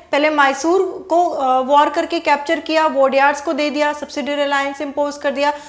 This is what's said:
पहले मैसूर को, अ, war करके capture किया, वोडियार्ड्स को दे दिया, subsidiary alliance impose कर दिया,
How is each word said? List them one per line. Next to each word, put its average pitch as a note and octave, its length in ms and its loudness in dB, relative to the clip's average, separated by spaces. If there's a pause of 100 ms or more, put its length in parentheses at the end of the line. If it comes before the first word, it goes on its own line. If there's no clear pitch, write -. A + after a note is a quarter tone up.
(120)
पहले D4 180 2
मैसूर D#4 800 0
को, E4+ 200 2
अ, C4 300 0
war C#4+ 300 4
करके E4 300 -2
capture D#4 400 0
किया, D#4 280 0
वोडियार्ड्स C4+ 540 2
को E4 120 -4
दे D4 160 -2
दिया, D4 240 0
subsidiary C#4+ 480 -6
alliance C#4 400 -2
impose C#4+ 360 -4
कर C#4+ 140 -4
दिया, C#4+ 220 0 (160)